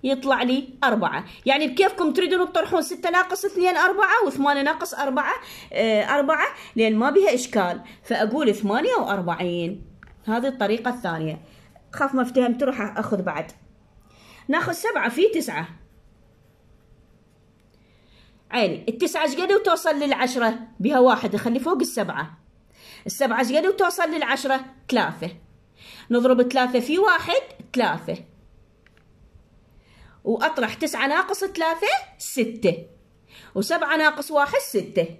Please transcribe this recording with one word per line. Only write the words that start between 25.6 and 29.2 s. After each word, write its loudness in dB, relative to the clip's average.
نضرب 4
ثلاثة 2
في 0
واحد، 2
ثلاثة. -2